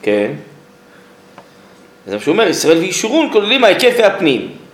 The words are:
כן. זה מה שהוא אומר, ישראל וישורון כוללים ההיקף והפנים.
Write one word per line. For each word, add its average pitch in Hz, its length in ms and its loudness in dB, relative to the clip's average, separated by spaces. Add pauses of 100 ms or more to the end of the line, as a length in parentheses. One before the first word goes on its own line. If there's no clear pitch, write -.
כן. 104 300 0 (1700)
זה 98 80 -8
מה 107 60 -8
שהוא 139 120 -2
אומר, 208 160 0
ישראל 160 300 2
וישורון 220 540 -2
כוללים 226 320 2
ההיקף 208 340 4
והפנים. 165 580 0 (180)